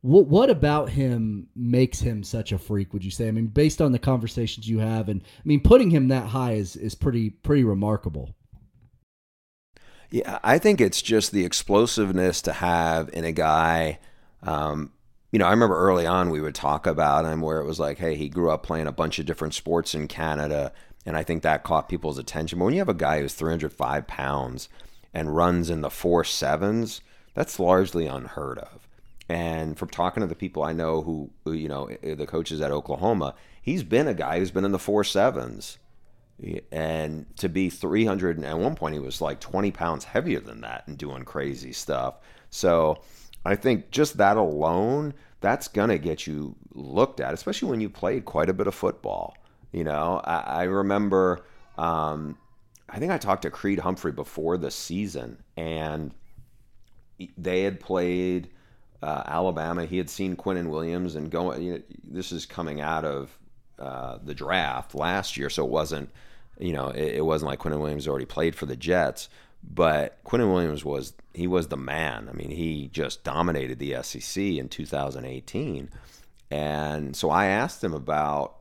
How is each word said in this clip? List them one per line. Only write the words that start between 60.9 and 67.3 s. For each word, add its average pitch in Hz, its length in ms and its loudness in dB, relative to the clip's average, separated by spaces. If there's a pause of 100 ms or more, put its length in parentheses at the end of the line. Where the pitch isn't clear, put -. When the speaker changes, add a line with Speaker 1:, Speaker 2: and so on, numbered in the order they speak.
Speaker 2:
and 78 140 -6
going, 82 320 -4
you 90 120 -6
know, - 80 -10 (200)
this 90 300 -10
is 82 140 -8
coming 76 340 -6
out 78 240 -2
of, 69 340 -6 (400)
uh, 64 460 -10
the 73 100 -10
draft 69 600 -2
last 85 420 -2
year, 69 140 -4
so 76 160 -2
it 60 40 -4
wasn't, 76 400 -2 (480)
you 87 160 -4
know, 67 140 -4
it, 65 260 -4
it 73 100 0
wasn't 78 240 0